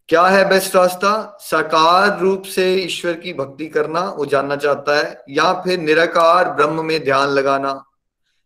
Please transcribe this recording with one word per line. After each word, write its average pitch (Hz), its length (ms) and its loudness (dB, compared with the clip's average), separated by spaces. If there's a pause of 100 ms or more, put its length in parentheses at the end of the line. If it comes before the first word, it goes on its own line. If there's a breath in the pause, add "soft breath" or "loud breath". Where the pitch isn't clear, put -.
क्या 165 140 4
है 190 260 4
बेस्ट 190 280 0
रास्ता? 190 640 0
साकार 165 800 2
रूप 190 220 0
से 185 320 -2
ईश्वर 175 400 -4
की 170 180 -12
भक्ति 139 340 -10
करना, 156 440 -4
वो 151 160 -6
जानना 139 300 -2
चाहता 147 420 0
है, 165 300 -6
या 151 240 2
फिर 180 260 -4
निराकार 170 720 2
ब्रह्म 156 340 0
में 160 200 -4
ध्यान 139 240 0
लगाना? 139 560 -2 (600)